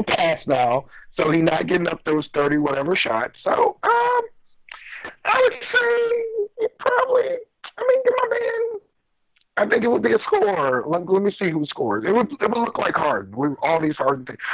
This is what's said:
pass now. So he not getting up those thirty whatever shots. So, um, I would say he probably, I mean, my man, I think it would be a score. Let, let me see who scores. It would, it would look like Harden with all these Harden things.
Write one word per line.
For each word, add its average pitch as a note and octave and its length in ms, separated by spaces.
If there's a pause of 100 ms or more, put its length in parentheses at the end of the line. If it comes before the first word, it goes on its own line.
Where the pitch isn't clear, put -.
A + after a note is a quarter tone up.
pass E3 400
now. B2+ 380 (300)
So D#3+ 140
he E3 140
not D#3+ 240
getting F3 200
up E3 180
those D#3 280
thirty D3 240
whatever C#3+ 380
shots. - 480
So, - 400
um, A#4+ 380 (1000)
I G#4 200
would B4+ 100
say A#4 920 (120)
he A4+ 80 (120)
probably, B4+ 440 (540)
I B4+ 100
mean, C5 140 (160)
my B4+ 140
man, A#4 480 (800)
I G#3 120
think A3+ 140
it A#3+ 60
would A#3 120
be A3+ 120
a A3 120
score. C#3+ 600
Let, E3+ 200
let F#3+ 140
me G3+ 160
see F#3 140
who D3+ 160
scores. A2 400
It F#3 60
would, A#3 180
it - 180
would A#3+ 100
look - 200
like F#3+ 160
Harden G#2+ 420
with C#3+ 240
all D#3+ 180
these D3+ 180
Harden C3+ 280
things. A#2+ 140 (140)